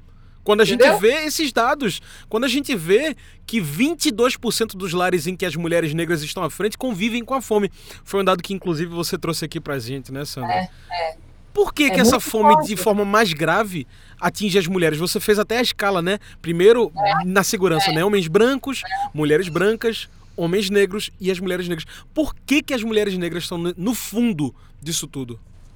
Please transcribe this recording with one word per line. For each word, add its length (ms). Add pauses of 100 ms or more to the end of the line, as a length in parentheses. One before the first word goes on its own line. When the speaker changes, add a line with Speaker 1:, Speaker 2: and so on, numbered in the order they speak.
(440)
Speaker 1:
Quando 180
a 40
gente 160
Speaker 2:
Entendeu? 180
Speaker 1:
vê 260
esses 260
dados, 500 (280)
quando 160
a 20
gente 280
vê 400 (300)
que 140
vinte 480
e 40
dois 260
por 140
cento 260
dos 160
lares 340
em 80
que 100
as 100
mulheres 380
negras 300
estão 180
à 80
frente 280
convivem 460
com 100
a 80
fome. 300 (320)
Foi 180
um 20
dado 180
que, 120
inclusive, 400
você 240
trouxe 280
aqui 140
pra 180
gente, 340
né, 120
Sandra? 280
Speaker 2:
É, 180 (220)
é. 260 (360)
Speaker 1:
Por 200
que 120
Speaker 2:
É 40
Speaker 1:
que 100
essa 180
Speaker 2:
muito 120
Speaker 1:
fome, 240
Speaker 2:
forte. 140
Speaker 1:
de 80
forma 300
mais 280
grave, 520 (340)
atinge 380
as 100
mulheres? 300
Você 220
fez 180
até 200
a 40
escala, 400
né? 180 (220)
Primeiro, 540
Speaker 2:
É. 300
Speaker 1:
na 180
segurança, 480
Speaker 2:
É. 20
Speaker 1:
né? 120
Homens 220
brancos, 560
Speaker 2:
É. 300
Speaker 1:
mulheres 360
brancas, 580 (280)
homens 340
negros 500
e 100
as 100
mulheres 280
negras. 180 (280)
Por 200
que 300
que 100
as 100
mulheres 340
negras 260
estão 140
no, 180
no 180
fundo 640 (260)
disso 260
tudo? 320 (360)